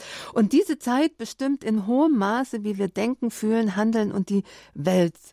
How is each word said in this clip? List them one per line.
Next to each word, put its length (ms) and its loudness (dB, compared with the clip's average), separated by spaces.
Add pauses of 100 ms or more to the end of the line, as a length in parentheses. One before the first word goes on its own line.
(340)
Und 200 2
diese 240 2
Zeit 400 0
bestimmt 460 -4
in 240 -2
hohem 280 4
Maße, 480 -2
wie 140 -4
wir 100 0
denken, 440 -4
fühlen, 440 0
handeln 360 0
und 180 -2
die 140 0 (320)
Welt 400 2 (180)